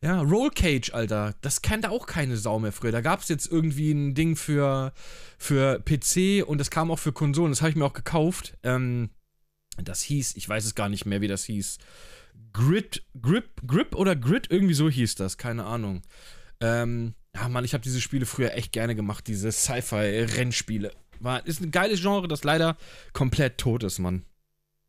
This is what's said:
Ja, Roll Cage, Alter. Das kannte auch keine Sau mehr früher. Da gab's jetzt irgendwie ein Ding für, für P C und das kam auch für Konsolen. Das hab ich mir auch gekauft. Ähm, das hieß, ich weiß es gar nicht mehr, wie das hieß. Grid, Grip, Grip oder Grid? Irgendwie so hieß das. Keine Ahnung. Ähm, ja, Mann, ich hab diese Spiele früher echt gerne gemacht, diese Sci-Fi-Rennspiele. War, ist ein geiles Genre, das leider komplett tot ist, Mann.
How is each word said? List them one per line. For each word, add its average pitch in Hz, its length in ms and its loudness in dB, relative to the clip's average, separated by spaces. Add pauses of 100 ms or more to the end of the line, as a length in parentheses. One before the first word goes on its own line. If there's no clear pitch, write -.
Ja, 170 200 2
Roll 208 280 4
Cage, 147 420 2
Alter. 107 500 0
Das - 200 -2
kannte 220 300 0
auch 240 160 -4
keine 131 280 -2
Sau 107 220 0
mehr 110 140 0
früher. 117 200 -2
Da 117 100 0
gab's 170 280 0
jetzt 151 160 -2
irgendwie 156 460 2
ein 143 240 0
Ding 160 200 2
für, 139 560 0 (460)
für 135 440 4
P 151 180 2
C 190 420 4
und 151 160 0
das 139 140 -2
kam 165 180 0
auch 160 80 0
für 151 160 -2
Konsolen. 151 380 2
Das 131 100 0
hab 160 80 4
ich 156 60 2
mir 151 100 2
auch 131 80 0
gekauft. - 680 0
Ähm, 123 480 0 (640)
das 90 240 -6
hieß, 143 340 -2
ich 98 140 -10
weiß 107 160 -2
es 107 80 -4
gar 101 160 0
nicht 101 160 -4
mehr, 101 160 0
wie 104 60 0
das 98 160 -2
hieß. 104 340 -6 (760)
Grid, 143 500 2 (180)
Grip, 170 460 0
Grip 185 280 2
oder 190 200 2
Grid? 143 340 0
Irgendwie 190 240 4
so 151 160 4
hieß 123 240 2
das. 95 240 -4
Keine 117 280 -6
Ahnung. 104 360 -4 (580)
Ähm, 117 540 0 (220)
ja, 117 120 -2
Mann, 123 160 0
ich 127 120 -2
hab 117 80 -2
diese 127 180 -2
Spiele 127 240 -2
früher - 300 -2
echt - 180 -6
gerne 113 220 0
gemacht, 104 320 -4
diese 107 240 -2
Sci-Fi-Rennspiele. 113 1400 -2 (280)
War, 123 260 -4
ist 160 160 -4
ein 165 100 -6
geiles 185 300 2
Genre, 196 260 2
das 151 160 -4
leider 160 320 4 (380)
komplett 131 460 2
tot 120 240 2
ist, 95 160 -2
Mann. 90 260 -2 (640)